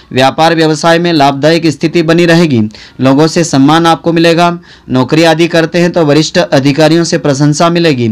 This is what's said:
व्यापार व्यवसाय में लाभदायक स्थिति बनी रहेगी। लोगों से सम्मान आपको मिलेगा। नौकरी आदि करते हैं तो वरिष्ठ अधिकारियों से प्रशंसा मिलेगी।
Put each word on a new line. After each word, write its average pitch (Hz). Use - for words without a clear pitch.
व्यापार 135
व्यवसाय 160
में 170
लाभदायक 147
स्थिति 165
बनी 165
रहेगी। 165
लोगों 135
से 160
सम्मान 156
आपको 165
मिलेगा। 170
नौकरी 131
आदि 165
करते 165
हैं 175
तो 170
वरिष्ठ 151
अधिकारियों 156
से 165
प्रशंसा 147
मिलेगी। 156